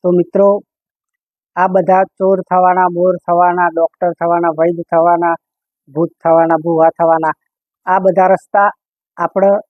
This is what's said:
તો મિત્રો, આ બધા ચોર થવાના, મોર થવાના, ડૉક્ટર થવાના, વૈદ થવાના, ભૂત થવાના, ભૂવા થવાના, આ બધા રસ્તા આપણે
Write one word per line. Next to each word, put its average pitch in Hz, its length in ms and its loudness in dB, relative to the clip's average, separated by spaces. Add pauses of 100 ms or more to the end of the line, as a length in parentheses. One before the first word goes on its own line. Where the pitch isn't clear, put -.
તો 180 80 -2
મિત્રો, 196 360 2 (1080)
આ 180 120 0
બધા 185 360 0
ચોર 190 380 -2
થવાના, 180 480 0
મોર 175 260 -2
થવાના, 175 540 0
ડૉક્ટર 165 420 -4
થવાના, 170 480 -2
વૈદ 170 180 0 (140)
થવાના, 170 440 0 (580)
ભૂત 165 180 -4 (120)
થવાના, 165 400 2
ભૂવા 160 360 0
થવાના, 160 360 0 (500)
આ 185 140 0
બધા 185 280 0
રસ્તા 202 420 0 (480)
આપણે 185 320 -2 (200)